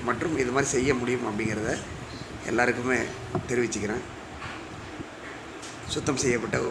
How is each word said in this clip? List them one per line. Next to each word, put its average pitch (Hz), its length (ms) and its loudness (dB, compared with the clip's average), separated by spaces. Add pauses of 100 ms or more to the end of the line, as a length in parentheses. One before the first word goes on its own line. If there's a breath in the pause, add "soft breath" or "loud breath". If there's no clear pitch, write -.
மற்றும் 123 320 2
இது 123 140 2
மாதிரி 135 200 4
செய்ய 135 220 4
முடியும் 120 320 2
அப்படிங்கிறத 107 520 0 (680)
எல்லாருக்குமே 120 520 4 (520)
தெரிவிச்சுக்கிறேன். 120 520 2 (1900)
சுத்தம் 147 300 2
செய்யப்பட்ட 120 400 4 (140)